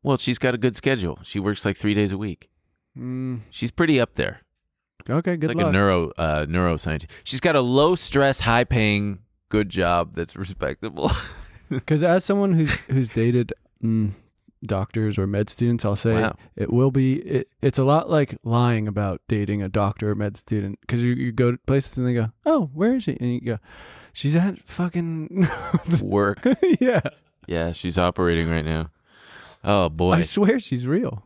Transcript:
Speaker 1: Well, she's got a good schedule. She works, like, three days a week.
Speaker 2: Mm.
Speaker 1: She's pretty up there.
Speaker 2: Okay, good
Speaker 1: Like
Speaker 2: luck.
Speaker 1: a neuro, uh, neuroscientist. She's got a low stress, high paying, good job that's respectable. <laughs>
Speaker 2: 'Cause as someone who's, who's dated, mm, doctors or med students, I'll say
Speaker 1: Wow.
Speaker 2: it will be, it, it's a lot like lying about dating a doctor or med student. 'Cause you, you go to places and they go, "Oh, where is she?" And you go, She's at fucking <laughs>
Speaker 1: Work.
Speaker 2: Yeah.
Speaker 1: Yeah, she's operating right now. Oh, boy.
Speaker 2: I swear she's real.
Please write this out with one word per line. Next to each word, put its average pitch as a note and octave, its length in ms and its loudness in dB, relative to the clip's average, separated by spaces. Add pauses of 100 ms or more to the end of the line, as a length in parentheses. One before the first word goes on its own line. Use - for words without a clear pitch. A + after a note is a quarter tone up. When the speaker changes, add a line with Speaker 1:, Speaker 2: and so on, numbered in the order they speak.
Speaker 1:
Well, C3+ 140 2
she's B2 220 -2
got B2+ 160 0
a A#2+ 40 -6
good A#2 180 0
schedule. A2 460 -2
She - 160 -8
works, G2+ 260 -4
like, G2+ 120 -2
three G#2 180 -2
days G2+ 180 0
a G2 60 -6
week. G2+ 320 -10 (480)
Speaker 2:
Mm. B2+ 420 -8 (100)
Speaker 1:
She's B2 200 -6
pretty D#3 300 2
up - 160 -2
there. - 240 -4 (680)
Speaker 2:
Okay, E3+ 280 -2
good D#3 120 -2
Speaker 1:
Like A#2+ 100 -2
Speaker 2:
luck. G2 100 2
Speaker 1:
a F2+ 40 2
neuro, F#2+ 460 2
uh, D2+ 280 0
neuroscientist. E2 600 -2 (180)
She's C3+ 160 -4
got E3 160 2
a C3+ 40 4
low C#3 340 4
stress, C#3 460 0
high A#2+ 240 2
paying, G#2 560 0 (280)
good G#2+ 200 2
job F2 460 0
that's E2 200 -8
respectable. F2 760 -6 (360)
<laughs> - 400 -10
Speaker 2:
'Cause D#3 160 0
as F3 220 2
someone G3+ 300 2
who's, D#3 180 2 (160)
who's C3 220 0
dated, A#2+ 420 0 (300)
mm, A2 280 0 (540)
doctors G#2 540 -2
or F#2+ 80 0
med G2+ 220 0
students, A#2+ 360 0
I'll G#2 120 2
say A2+ 180 2
Speaker 1:
Wow. A2 220 0 (200)
Speaker 2:
it - 160 -4
will C3 180 4
be, C3 300 2
it, - 280 -4 (140)
it's C#3 160 2
a C3 60 4
lot D3+ 260 2
like D3 320 2
lying A#2 460 2
about G2 400 -2
dating G#2 340 0
a F#2 60 -4
doctor G2+ 420 0
or G#2 40 0
med G2+ 220 -4
student. G2 420 -4 (100)
'Cause A#2+ 120 0
you, A#2+ 120 2
you B2 200 -2
go A#2+ 200 2
to B2 60 -4
places - 400 -2
and B2 80 0
they B2 80 0
go, A2+ 180 0 (120)
"Oh, C4+ 280 2
where G#3 240 0
is A#3 80 -4
she?" - 160 -2
And B2 140 -2
you B2 60 -4
go, A#2+ 180 -4 (540)
She's D3 220 -2
at F#3 320 2
fucking E3+ 800 -2 (280)
<laughs> E3 280 0
Speaker 1:
Work. G2+ 440 0 (340)
Speaker 2:
Yeah. B3 200 2 (460)
Speaker 1:
Yeah, E2+ 260 -2
she's E2 260 -4
operating F2 500 2
right D#2+ 160 0
now. D#2+ 260 -4 (720)
Oh, G2 280 2
boy. F2 240 2
Speaker 2:
I E2+ 80 4
swear G#3 360 2
she's B2 280 -6
real. D#3 400 -2